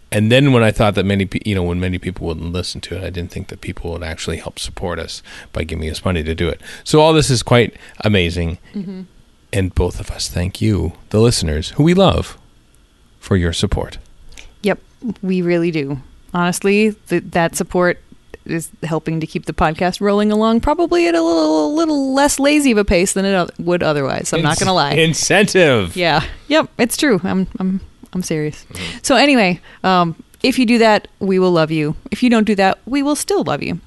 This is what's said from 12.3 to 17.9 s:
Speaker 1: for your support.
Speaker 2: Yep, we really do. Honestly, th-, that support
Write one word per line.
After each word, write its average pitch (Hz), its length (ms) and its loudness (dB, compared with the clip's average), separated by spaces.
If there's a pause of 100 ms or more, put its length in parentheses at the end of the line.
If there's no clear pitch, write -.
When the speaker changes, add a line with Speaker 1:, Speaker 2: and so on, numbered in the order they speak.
Speaker 1:
for - 180 0
your 85 160 0
support. - 460 -4 (640)
Speaker 2:
Yep, 196 160 0 (420)
we 185 220 0
really 175 260 2
do. 143 320 -4 (300)
Honestly, 196 600 2 (140)
th-, 170 220 0
that 170 260 0
support 180 420 0 (480)